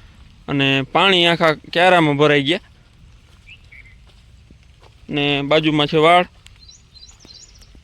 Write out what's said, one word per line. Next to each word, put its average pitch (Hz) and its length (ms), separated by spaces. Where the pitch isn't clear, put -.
અને 135 340
પાણી 175 440
આખા 165 260
ક્યારામાં 165 640
ભરાઈ 147 260
ગયા. 160 180
ને 143 320
બાજુમાં 151 440
છે 160 100
વાળ, 170 280